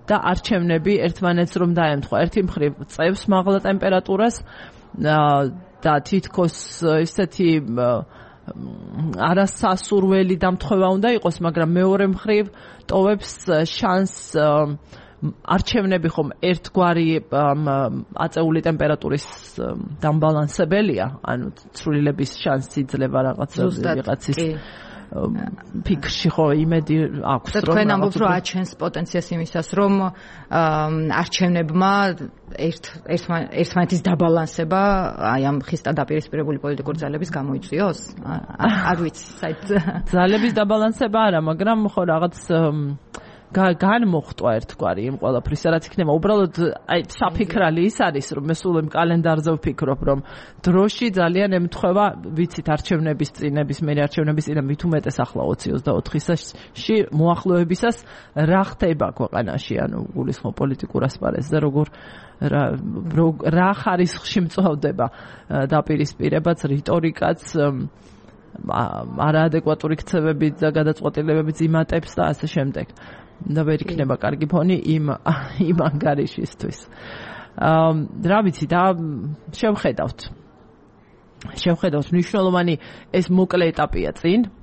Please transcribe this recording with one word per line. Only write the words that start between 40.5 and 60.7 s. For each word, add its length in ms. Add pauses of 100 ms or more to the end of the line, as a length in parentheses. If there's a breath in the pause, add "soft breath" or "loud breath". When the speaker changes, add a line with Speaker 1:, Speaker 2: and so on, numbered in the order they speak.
Speaker 1:
დაბალანსება 680
არა, 200
მაგრამ 440
ხო 180
რაღაც, 340 (100)
ემ, 500 (520 loud breath)
გა-, 260
განმოხტვა 800
ერთგვარი 520
იმ 140
ყველაფრის, 460
რაც 220
იქნება. 260
უბრალოდ, 460 (240)
აი, 240
საფიქრალი 760
ის 160
არის, 300
რომ 160
მე 120
სულ 200
იმ 120
კალენდარზე 640
ვფიქრობ, 480
რომ 180 (400 loud breath)
დროში 500
ძალიან 460
ემთხვევა, 520 (220)
ვიცით, 400
არჩევნების 600
წინ, 220
ნებისმიერი 480
არჩევნების 440
წინ 120
და 80
მით 180
უმეტეს 360
ახლა 240
ოცი 280
ოცდაოთხისაში 1300 (120)
მოახლოებისას 880 (420 loud breath)
რა 240
ხდება 460
ქვეყანაში, 680
ანუ 300
გულისხმობ 480
პოლიტიკურ 480